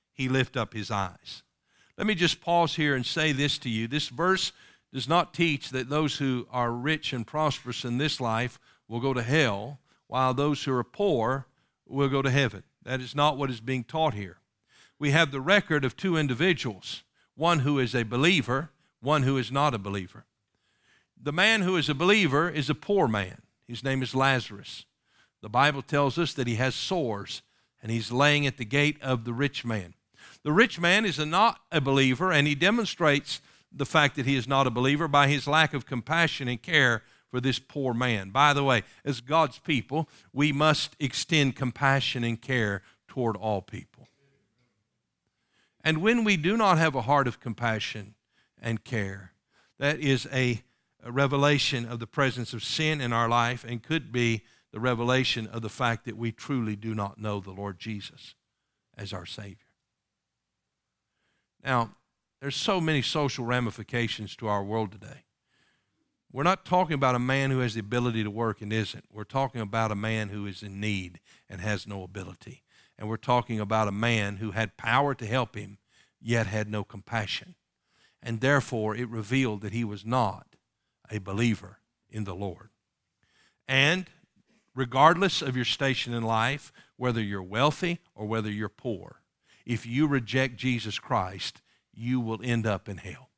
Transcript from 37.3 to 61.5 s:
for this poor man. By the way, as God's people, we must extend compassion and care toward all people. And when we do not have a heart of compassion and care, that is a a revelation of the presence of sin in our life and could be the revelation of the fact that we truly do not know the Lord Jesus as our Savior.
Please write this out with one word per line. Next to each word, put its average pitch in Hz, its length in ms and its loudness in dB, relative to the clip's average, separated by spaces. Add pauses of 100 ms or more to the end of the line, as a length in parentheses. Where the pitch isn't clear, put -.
for 123 100 -2
this 127 160 2
poor 131 360 -4
man. 113 360 -2
By 143 240 4
the 139 100 2
way, 127 200 4 (200)
as 127 180 -4
God's 143 360 -2
people, 147 500 -4 (240)
we 147 200 2
must 147 480 2
extend 143 560 0
compassion 135 680 0
and 117 160 -2
care 110 440 -2 (240)
toward 117 300 -2
all 101 240 -2
people. - 460 -16 (1800)
And 156 160 2
when 233 220 4
we 202 140 4
do 170 180 2
not 196 220 4
have 160 180 4
a 123 60 0
heart 135 260 2
of 117 120 -4
compassion 110 720 -4 (480)
and 113 220 -4
care, 98 500 -6 (460)
that 143 200 0
is 135 320 2
a 123 300 0 (420)
a 120 80 -12
revelation 139 720 2
of 117 140 -8
the 117 80 -10
presence 123 460 -2
of 113 100 -8
sin 156 380 -2
in 120 100 -2
our 117 160 2
life 120 400 0
and 120 160 -8
could 139 280 -4
be 117 320 0 (280)
the 107 80 -10
revelation 120 680 0
of 113 140 -8
the 107 80 -6
fact 117 360 -2
that 104 120 -10
we 117 140 -4
truly 113 440 -2
do 107 200 -6
not 101 240 -6
know 104 200 -4
the 95 120 -12
Lord 98 260 -10
Jesus - 580 -12 (640)
as 101 160 -10
our 87 120 -10
Savior. 101 320 -14 (2000)